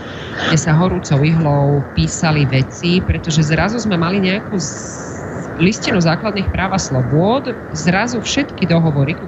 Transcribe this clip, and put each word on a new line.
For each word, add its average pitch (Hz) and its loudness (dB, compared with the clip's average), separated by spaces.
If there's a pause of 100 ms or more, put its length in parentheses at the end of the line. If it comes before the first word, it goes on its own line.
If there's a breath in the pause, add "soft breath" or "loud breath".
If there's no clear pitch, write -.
(460 loud breath)
kde 160 2
sa 156 2
horúcou 180 2
ihlou 143 2 (160)
písali 156 2
veci, 170 0
pretože 160 0
zrazu 165 2
sme 208 0
mali 180 0
nejakú 202 -2
z-, - -8 (400)
listinu 214 0
základných 180 0
práv 185 -2
a - 2
slobôd, 165 0 (240)
zrazu 202 0
všetky - -2
dohovory, 160 2
ku - -10